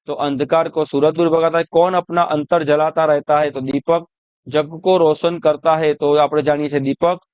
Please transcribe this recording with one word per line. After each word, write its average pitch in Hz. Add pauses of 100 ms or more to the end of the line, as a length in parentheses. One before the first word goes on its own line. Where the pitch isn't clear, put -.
તો 147
અંધકાર 143
કો 156
સૂરજ 151
દૂર 170
ભગાતા 165
હૈ. 165
કોણ 180
અપના 175
અંતર 160
જલાતા 151
રહેતા 147
હૈ? 151
તો 139
દીપક. 139 (420)
જગ 151
કો 185
રોશન 170
કરતા 156
હૈ? 156
તો 147
આપણે 147
જાણીએ 147
છીએ 143
દીપક. 170 (140)